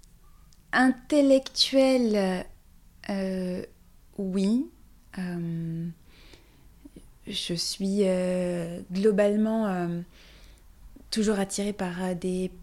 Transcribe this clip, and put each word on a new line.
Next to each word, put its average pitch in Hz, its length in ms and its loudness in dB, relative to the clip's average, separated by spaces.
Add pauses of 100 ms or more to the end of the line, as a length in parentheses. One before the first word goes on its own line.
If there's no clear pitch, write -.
(720)
intellectuel, 262 1700 4 (640)
euh, 190 520 -4 (540)
oui. 196 500 0 (520)
Euh, 165 680 -6 (1400)
je 190 280 -6
suis, 196 500 -2
euh, 180 760 -2 (100)
globalement, 208 760 2
euh, 175 340 -2 (1120)
toujours 214 280 0
attirée 202 360 -2
par, 180 280 -6
euh, 185 120 -2
des 185 360 -4 (120)